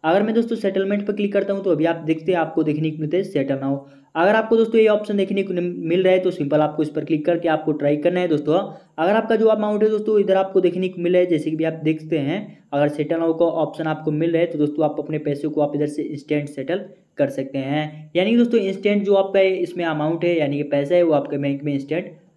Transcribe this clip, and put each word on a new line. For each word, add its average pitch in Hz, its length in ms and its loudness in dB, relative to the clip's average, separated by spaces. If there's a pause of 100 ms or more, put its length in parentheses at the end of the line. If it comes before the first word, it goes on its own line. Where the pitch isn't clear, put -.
अगर 180 200 2
मैं 220 120 -2
दोस्तों 233 200 0
settlement 196 520 -2
पर 208 60 -4
click 202 200 -2
करता 202 200 0
हूँ 196 100 -6
तो 196 80 2
अभी 156 140 2
आप 165 200 -2
देखते 160 260 -2
हैं 175 80 2
आपको 160 240 0
देखने 151 280 -2
को 156 80 -10
मिलते 156 180 -2
हैं 196 80 0
सेटल 135 340 -2
नाउ। 139 260 -4 (300)
अगर 185 200 4
आपको 220 220 2
दोस्तों 226 240 4
ये 220 60 6
option 208 300 0
देखने 196 260 0
को 190 100 -6
मिल 175 500 -2
रहा 185 100 6
है 185 60 4
तो 185 120 0
simple 151 280 0
आपको 151 240 0
इस 147 60 -2
पर 151 160 -6
click 151 200 -2
करके 170 220 0
आपको 156 260 0
try 147 240 2
करना 175 220 0
है 180 80 0
दोस्तों। 156 320 2 (380)
अगर 175 180 2
आपका 226 200 0
जो 220 120 4
अमाउंट 208 360 2
है 214 60 4
दोस्तों 214 300 2
इधर 190 160 4
आपको 190 260 2
देखने 185 280 0
को 180 120 -8
मिला 180 180 4
है 180 60 4
जैसे 160 240 0
कि 156 60 -4
भी 156 80 -2
आप 160 200 -4
देखते 156 360 -2
हैं, 143 180 -2 (360)
अगर 143 160 2
सेटल 151 300 -4
नाउ 165 140 2
का 170 120 2
ऑप्शन 160 420 -2
आपको 156 260 -4
मिल 165 180 0
रहा 165 100 2
है 170 60 2
तो 160 100 -8
दोस्तों 147 280 0
आप 147 140 -2
अपने 151 200 -6
पैसे 147 280 -4
को 151 140 -2
आप 147 140 -2
इधर 147 120 0
से 147 160 -6
इंस्टेंट 147 460 -4
settle 160 360 -6 (320)
कर 139 120 2
सकते 139 300 -6
हैं। 151 560 -6
यानी 190 160 2
कि 240 60 4
दोस्तों 233 240 4
instant 196 440 0
जो 196 100 4
आपका 196 260 4
इसमें 175 440 0
amount 160 400 -2
है 175 140 2
यानी 143 180 0
कि 147 80 -2
पैसा 143 300 0
है 175 80 6
वो 160 100 4
आपके 143 240 0
bank 139 260 -2
में 147 100 -2
instant 156 380 -4 (240)